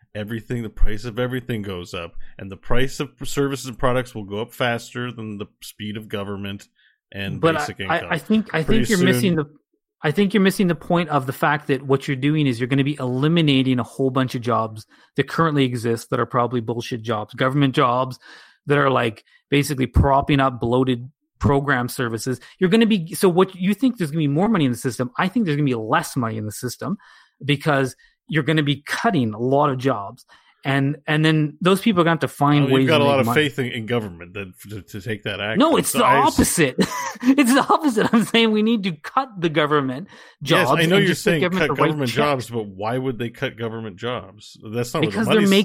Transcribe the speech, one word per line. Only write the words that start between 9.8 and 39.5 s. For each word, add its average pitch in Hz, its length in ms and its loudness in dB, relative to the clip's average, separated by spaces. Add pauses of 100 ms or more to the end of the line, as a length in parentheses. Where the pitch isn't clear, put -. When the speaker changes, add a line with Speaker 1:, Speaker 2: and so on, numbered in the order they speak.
Speaker 2:
I 156 100 0
think 196 220 2
you're 214 80 4
missing 190 260 2
the 170 80 0
point 170 340 -2
of 139 180 0
the 135 60 -6
fact 151 340 0
that 131 160 0
what 135 240 0
you're 143 80 -2
doing 147 320 0
is 120 140 0
you're 127 60 0
gonna 135 180 2
be 143 120 -2
eliminating 131 800 2
a 120 60 -2
whole 135 260 -2
bunch 131 240 -2
of 131 80 -6
jobs 110 440 -4 (320)
that 143 100 -2
currently 147 380 2
exist 117 460 -2
that 127 100 0
are 117 40 0
probably 123 360 0
bullshit 117 400 -6
jobs, 107 320 -6
government 131 420 2
jobs 127 420 0 (500)
that 143 100 2
are, 139 120 4
like, 120 360 0 (240)
basically 139 380 0
propping 139 520 4
up 131 220 0
bloated 127 480 0 (300)
program 139 500 2
services. 120 500 -4 (200)
You're 185 100 2
gonna 226 160 6
be, 202 300 0
so 202 120 2
what 185 280 4
you 185 180 0
think 247 240 0
there's 156 140 -4
gonna 165 80 -2
be 151 80 2
more 151 200 2
money 208 180 2
in 127 60 2
the 117 60 -4
system, 123 400 -4
I 180 100 0
think 220 180 0
there's 147 120 0
gonna 147 80 2
be 127 100 0
less 117 400 -2
money 113 220 -2
in 107 80 -6
the 107 60 -6
system 127 460 -8 (460)
because 139 520 0 (340)
you're 151 140 0
gonna 156 200 2
be 143 220 -2
cutting 135 480 0
a 104 60 -10
lot 139 320 2
of 131 80 -4
jobs. 120 460 -4 (380)
And, 139 340 0 (100)
and 156 180 2
then 156 340 2
those 185 220 2
people 185 200 2
are - 20 2
gonna 165 100 4
have 160 60 0
to 131 80 -2
find 143 380 2
Speaker 1:
Well, 127 80 2
you've 131 80 4
Speaker 2:
ways 135 60 4
Speaker 1:
got 156 120 4
Speaker 2:
to 143 40 4
Speaker 1:
a - 20 4
lot 143 120 4
Speaker 2:
make - 40 4
Speaker 1:
of 117 60 0
Speaker 2:
money. 147 220 2
Speaker 1:
faith - 100 -8
in, 131 120 -2
in 117 160 -8
government 95 480 -6
that, 98 180 -10 (160)
to, 104 140 -12
to - 180 -14
take 107 220 -8
that 101 180 -6
action. 107 180 -4
Speaker 2:
No, 311 160 2
it's - 140 -2
Speaker 1:
So - 100 -2
Speaker 2:
the 233 60 2
Speaker 1:
I - 160 4
s- 311 120 2
Speaker 2:
opposite. - 460 0
<laughs> 190 60 2 (380)
It's 262 300 4
the 277 80 4 (100)
opposite. 269 420 2
I'm 220 120 4
saying 226 260 2
we 214 120 2
need 226 200 2
to 190 100 -2
cut 262 360 -6 (100)
the 170 100 0
government 147 580 0 (340)